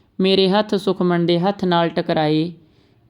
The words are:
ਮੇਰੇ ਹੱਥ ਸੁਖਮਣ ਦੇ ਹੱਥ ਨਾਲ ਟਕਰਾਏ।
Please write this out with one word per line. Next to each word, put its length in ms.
ਮੇਰੇ 280
ਹੱਥ 260
ਸੁਖਮਣ 460
ਦੇ 180
ਹੱਥ 260
ਨਾਲ 240
ਟਕਰਾਏ। 640